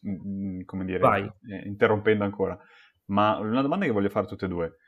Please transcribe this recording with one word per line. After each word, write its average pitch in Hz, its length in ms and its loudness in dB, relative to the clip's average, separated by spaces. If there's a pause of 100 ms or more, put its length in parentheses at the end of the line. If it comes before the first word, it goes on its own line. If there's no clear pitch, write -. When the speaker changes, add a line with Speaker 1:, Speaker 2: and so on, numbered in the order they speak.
Speaker 1:
mm, 98 580 -6
come 92 200 -8
dire, 92 140 -2
Speaker 2:
Vai. 104 240 4
Speaker 1:
eh, 101 440 -12
interrompendo 104 560 4
ancora, 95 340 -2 (500)
ma 104 320 4
una 110 220 0
domanda 175 240 0
che 135 60 2
voglio 101 180 2
fare 101 160 0
a - 40 -12
tutte 98 160 -6
e 92 40 -2
due. 85 280 -4 (100)